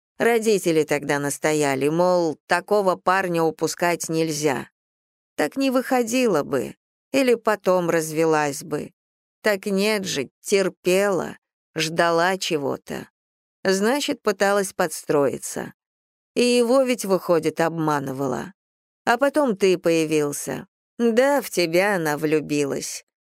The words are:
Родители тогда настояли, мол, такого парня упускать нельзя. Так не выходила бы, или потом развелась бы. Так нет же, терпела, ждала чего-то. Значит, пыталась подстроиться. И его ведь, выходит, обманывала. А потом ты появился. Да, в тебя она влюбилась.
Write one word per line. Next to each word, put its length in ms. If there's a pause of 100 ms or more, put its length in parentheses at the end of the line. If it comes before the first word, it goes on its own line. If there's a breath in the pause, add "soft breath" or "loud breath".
(180)
Родители 680
тогда 340
настояли, 720
мол, 580
такого 520
парня 440
упускать 680
нельзя. 600 (640)
Так 200
не 160
выходила 720
бы, 320 (360)
или 240
потом 540
развелась 720
бы. 280 (500)
Так 240
нет 400
же, 240 (120)
терпела, 960 (380)
ждала 600
чего-то. 720 (540)
Значит, 580
пыталась 520
подстроиться. 1000 (600)
И 80
его 400
ведь, 220
выходит, 560
обманывала. 920 (520)
А 120
потом 380
ты 220
появился. 880 (300)
Да, 440
в 80
тебя 460
она 220
влюбилась. 880 (220)